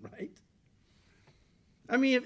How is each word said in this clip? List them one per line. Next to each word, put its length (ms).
right? 360
I 120
mean, 160
if, 120